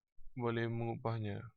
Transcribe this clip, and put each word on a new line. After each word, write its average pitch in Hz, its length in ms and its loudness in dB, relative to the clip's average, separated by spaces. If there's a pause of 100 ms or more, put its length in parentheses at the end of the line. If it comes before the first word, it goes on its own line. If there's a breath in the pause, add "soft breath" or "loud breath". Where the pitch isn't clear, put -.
(340)
boleh 117 320 2
mengubahnya 117 720 0 (200)